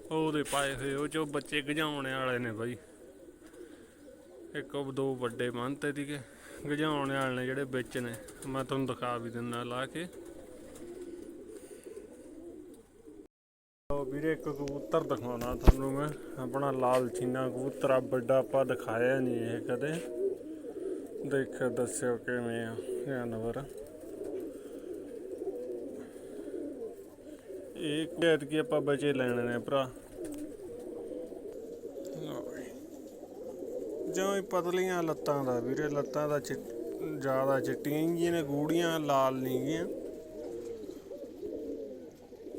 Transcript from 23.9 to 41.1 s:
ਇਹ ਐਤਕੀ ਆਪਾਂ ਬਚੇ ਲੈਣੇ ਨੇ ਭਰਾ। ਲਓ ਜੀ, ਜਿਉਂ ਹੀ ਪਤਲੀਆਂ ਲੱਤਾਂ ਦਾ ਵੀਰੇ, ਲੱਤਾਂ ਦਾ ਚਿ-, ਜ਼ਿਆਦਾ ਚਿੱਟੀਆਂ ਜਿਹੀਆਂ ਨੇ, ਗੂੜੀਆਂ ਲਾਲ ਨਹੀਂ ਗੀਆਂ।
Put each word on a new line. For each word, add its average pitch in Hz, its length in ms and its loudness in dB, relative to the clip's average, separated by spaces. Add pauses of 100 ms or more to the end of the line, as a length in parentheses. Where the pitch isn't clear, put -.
ਇਹ 160 500 0
ਐਤਕੀ 151 320 6
ਆਪਾਂ 156 240 4
ਬਚੇ 143 320 4
ਲੈਣੇ 123 300 4
ਨੇ 120 160 2
ਭਰਾ। 135 240 2 (2250)
ਲਓ 151 380 -6
ਜੀ, - 80 -8 (1500)
ਜਿਉਂ 190 220 4
ਹੀ 196 60 4
ਪਤਲੀਆਂ 180 600 2
ਲੱਤਾਂ 147 400 2
ਦਾ 123 160 4
ਵੀਰੇ, 135 300 2
ਲੱਤਾਂ 147 400 2
ਦਾ 147 100 4
ਚਿ-, - 800 -4
ਜ਼ਿਆਦਾ 135 400 6
ਚਿੱਟੀਆਂ 143 480 2
ਜਿਹੀਆਂ 170 240 4
ਨੇ, 170 120 4
ਗੂੜੀਆਂ 156 560 4
ਲਾਲ 135 360 6
ਨਹੀਂ 131 300 2
ਗੀਆਂ। 165 200 2 (2750)